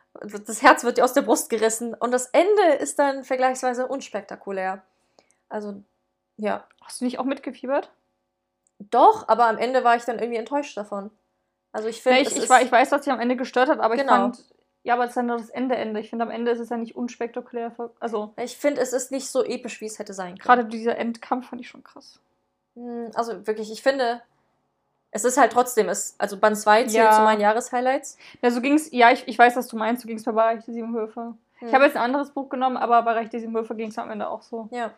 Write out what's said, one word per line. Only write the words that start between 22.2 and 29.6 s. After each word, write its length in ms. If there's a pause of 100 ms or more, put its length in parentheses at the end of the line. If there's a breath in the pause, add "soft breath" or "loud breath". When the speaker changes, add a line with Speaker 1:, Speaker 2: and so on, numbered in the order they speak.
Speaker 1:
Hm, 400
also 320
wirklich, 240
ich 120
finde, 380 (920)
es 120
ist 140
halt 140
trotzdem, 360
es, 300
also 200
Band 200
zwei 260
zählt 200
Speaker 2:
Ja. 80
Speaker 1:
zu 100
meinen 180
Jahreshighlights. 800 (240 loud breath)
Speaker 2:
Ja, 80
so 100
ging's, 300
ja, 220
ich, 160
ich 100
weiß, 160
was 140